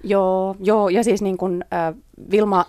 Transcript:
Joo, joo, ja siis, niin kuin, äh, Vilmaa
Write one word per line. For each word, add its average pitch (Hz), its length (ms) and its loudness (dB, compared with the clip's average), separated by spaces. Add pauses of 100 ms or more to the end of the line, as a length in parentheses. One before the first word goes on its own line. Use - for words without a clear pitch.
Joo, 190 560 0
joo, 208 280 2
ja 208 160 2
siis, 208 180 2
niin 190 140 -2
kuin, 180 360 -4
äh, 165 220 -2 (360)
Vilmaa 196 380 2